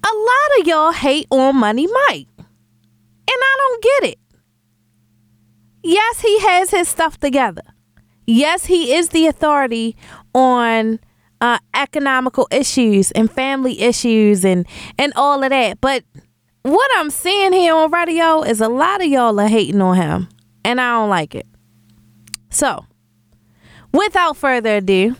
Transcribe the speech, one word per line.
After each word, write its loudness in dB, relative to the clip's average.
A -2
lot 0
of 0
y'all 2
hate -2
on 2
Money 0
Mike, -2
and -20
I 0
don't -4
get 2
it. -20
Yes, 0
he 2
has 2
his 0
stuff -4
together. -2
Yes, 2
he 0
is 0
the 2
authority -2
on, 2
uh, 0
economical -2
issues 2
and 0
family -4
issues 2
and, 2
and -2
all 0
of -2
that. 0
But -2
what 2
I'm -2
seeing 0
here 2
on 2
radio 0
is -2
a 0
lot -2
of -2
y'all 2
are 2
hating 0
on 2
him, -2
and -2
I -2
don't -2
like -4
it. -14
So, -4
without 0
further 0
ado 0